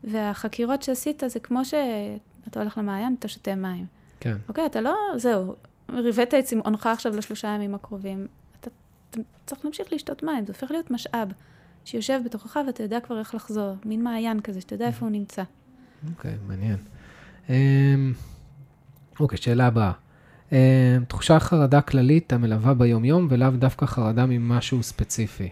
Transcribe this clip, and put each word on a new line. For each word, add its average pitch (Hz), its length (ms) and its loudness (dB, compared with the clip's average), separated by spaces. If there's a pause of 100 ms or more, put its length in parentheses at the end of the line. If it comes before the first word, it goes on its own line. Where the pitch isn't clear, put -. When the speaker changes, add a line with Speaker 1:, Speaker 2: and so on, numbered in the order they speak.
Speaker 1:
והחקירות 220 760 -4
שעשית 277 440 -4
זה 233 140 -8
כמו 254 240 -2
שאתה 220 960 -6
הולך 214 180 -6
למעיין, 208 400 -2
אתה 220 100 -10
שותה - 260 -8
מים. 185 320 -6 (340)
Speaker 2:
כן. 110 160 -4 (120)
Speaker 1:
אוקיי, 311 180 -4
אתה 233 140 -4
לא, 269 140 -2 (220)
זהו, 220 380 -2 (360)
ריבית 240 440 0
את 269 100 4
צמאונך 220 420 -2
עכשיו 226 300 -2
לשלושה 214 320 -8
ימים 208 260 -4
הקרובים. 196 520 -10 (340)
אתה, - 100 -14 (400)
אתה 226 100 -8 (260)
צריך - 180 -12
להמשיך 302 280 -6
לשתות 294 300 -8
מים, 285 240 -2
זה 202 60 -10
הופך 262 180 -10
להיות 330 200 -6
משאב 233 380 -4 (560)
שיושב 254 400 -4
בתוכך 226 420 -8
ואתה 240 160 -6
יודע 220 180 -4
כבר 240 180 -8
איך 220 160 -10
לחזור, 208 400 -6 (100)
מין 220 200 -2
מעיין 226 360 -2
כזה, 196 200 -8
שאתה - 140 -12
יודע 220 120 -4
איפה 240 200 -4
הוא 214 60 -2
נמצא. 202 300 -6 (680)
Speaker 2:
אוקיי, 107 240 -8 (120)
מעניין. 98 300 -4 (720)
אמ, 139 640 4 (1080)
אוקיי, 127 180 0
שאלה 123 280 2
הבאה. 110 260 4 (600)
אמ, 139 40 4 (520)
תחושה - 320 6
חרדה 143 400 4
כללית 139 520 4
המלווה 117 420 4
ביומיום 123 560 4
ולאו 131 200 4
דווקא 131 360 2
חרדה 117 400 2
ממשהו 120 560 2
ספציפי. 107 680 -4